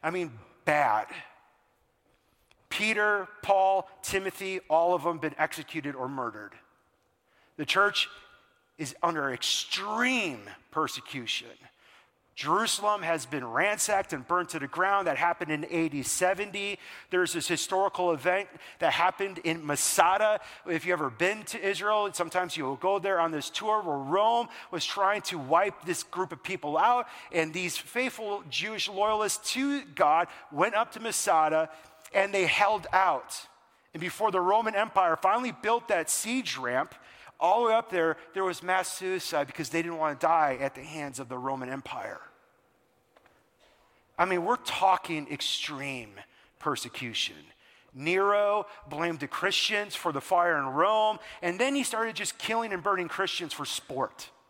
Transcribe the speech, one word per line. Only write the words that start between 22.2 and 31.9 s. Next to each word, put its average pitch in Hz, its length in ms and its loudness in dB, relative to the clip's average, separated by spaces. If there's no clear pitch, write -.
you 160 60 -4
will 135 140 -4
go 190 240 0
there 190 180 0
on 165 140 2
this 147 180 -6
tour, 214 320 0
where 160 140 -2
Rome 208 520 2
was 165 140 -4
trying 196 380 2
to 185 140 -6
wipe 165 480 2
this 170 200 -4
group - 260 -6
of - 140 -14
people 156 340 -4
out, 233 300 4
and 160 200 0
these 180 240 -4
faithful 220 720 -4
Jewish 196 400 -4
loyalists 208 640 0
to 277 280 0
God 165 320 4
went 175 240 2
up 226 160 0
to 226 80 -12
Masada, 160 680 2